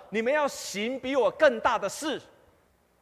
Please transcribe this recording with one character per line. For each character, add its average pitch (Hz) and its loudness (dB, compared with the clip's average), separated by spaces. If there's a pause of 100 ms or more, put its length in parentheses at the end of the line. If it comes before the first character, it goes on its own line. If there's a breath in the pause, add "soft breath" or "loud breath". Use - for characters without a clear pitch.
(120)
？“你 214 -2
们 240 0
要 294 2
行 226 -6
比 254 -4
我 214 4
更 254 4
大 233 2
的 196 -4
事。” 277 -6 (800)